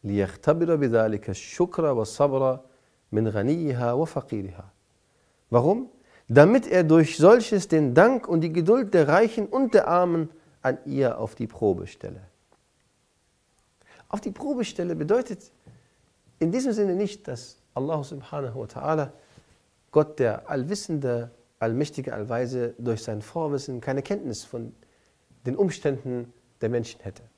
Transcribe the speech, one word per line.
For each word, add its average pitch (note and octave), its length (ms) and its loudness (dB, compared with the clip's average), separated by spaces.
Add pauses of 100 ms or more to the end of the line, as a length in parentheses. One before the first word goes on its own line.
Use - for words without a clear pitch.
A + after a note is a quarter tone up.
لِيَخْتَبِرَ D3 720 0
بِذَلِكَ A2 520 0
الشُّكْرَ E3 600 -4
وَالصَّبْرَ C3 680 0 (520)
مِنْ A2 160 0
غَنِيِّهَا B2 640 -2
وَفَقِيرِهَا. A2 720 -6 (880)
Warum? F3 400 2 (400)
Damit E3+ 360 8
er F3+ 200 2
durch D#3+ 320 6
solches G3+ 500 6
den C#3+ 260 2
Dank A3+ 320 4
und E3 140 0
die D#3+ 140 -2
Geduld G3+ 400 2
der D3+ 160 6
Reichen G#3+ 380 2
und C4 260 0
der G3+ 160 4
Armen E3+ 400 2 (320)
an C3 240 -2
ihr C3+ 340 0
auf A2 160 -8
die A2 120 -6
Probe F#2 400 -2
stelle. - 340 -14 (1900)
Auf G#3+ 140 -8
die G#3 100 -8
Probe C4 320 -6
stelle F3 320 -6
bedeutet G3 560 -4 (880)
in E3 120 0
diesem B3+ 220 -2
Sinne G3+ 220 0
nicht, G3+ 320 -4
dass - 300 -14 (160)
Allah D3 300 -4
subhanahu C3+ 580 -12
wa A2 40 -10
ta'ala, D3 460 -4 (800)
Gott D3+ 280 0
der A2+ 300 -2
Allwissende, C3 840 -4 (280)
Allmächtige, B2+ 540 -4
Allweise, A#2+ 640 -4
durch A#2+ 260 -4
sein G#2+ 180 -8
Vorwissen C#3 600 -6
keine C3+ 200 -4
Kenntnis D#3 420 -8
von A#2 300 -12 (720)
den B2 100 -4
Umständen C3 760 -4 (300)
der A2+ 80 -2
Menschen A#2+ 320 -6
hätte. - 220 -16 (140)